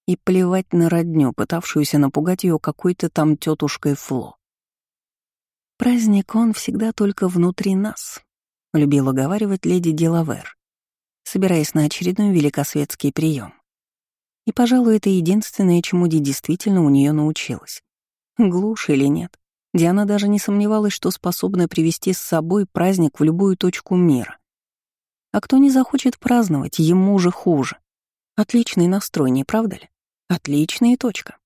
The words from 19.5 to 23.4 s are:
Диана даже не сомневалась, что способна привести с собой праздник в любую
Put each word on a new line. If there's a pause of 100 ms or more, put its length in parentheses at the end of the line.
Диана
даже
не
сомневалась,
что
способна
привести
с
собой
праздник
в
любую